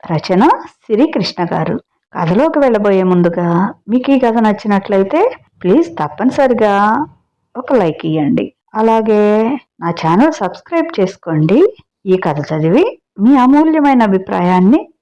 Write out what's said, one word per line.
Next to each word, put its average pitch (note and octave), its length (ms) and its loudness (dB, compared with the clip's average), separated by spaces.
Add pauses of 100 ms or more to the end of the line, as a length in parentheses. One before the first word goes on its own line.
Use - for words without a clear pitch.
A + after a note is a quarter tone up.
రచన F3+ 360 -2 (360)
సిరికృష్ణ G#3+ 680 -2
గారు. E3 320 -4 (380)
కథలోకి B3 440 0
వెళ్ళబోయే G#3 440 0
ముందుగా F3 460 0 (400)
మీకు B3 220 -2
ఈ C#4 80 2
కథ A#3 200 0
నచ్చినట్లయితే G3+ 840 0 (360)
ప్లీజ్ A#3+ 320 0
తప్పనిసరిగా A3 840 0 (800)
ఒక B3+ 180 -6
లైక్ F3 340 0
ఇవ్వండి. D3+ 400 -2 (280)
అలాగే A3 480 2 (580)
నా E3+ 100 -6
ఛానల్ F3+ 420 0
సబ్స్క్రైబ్ D#4+ 600 -6
చేసుకోండి. F3 680 0 (460)
ఈ F#3 100 2
కథ E3 240 -2
చదివి D#3+ 460 0 (340)
మీ B3 160 4
అమూల్యమైన C#4+ 680 2
అభిప్రాయాన్ని F#3+ 800 2 (220)